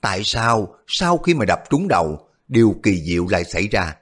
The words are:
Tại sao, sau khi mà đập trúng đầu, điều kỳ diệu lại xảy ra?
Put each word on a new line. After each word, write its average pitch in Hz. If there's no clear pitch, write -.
Tại 98
sao, 113
sau 175
khi 175
mà 127
đập 90
trúng 175
đầu, 82
điều 113
kỳ 92
diệu 87
lại 90
xảy 92
ra? 90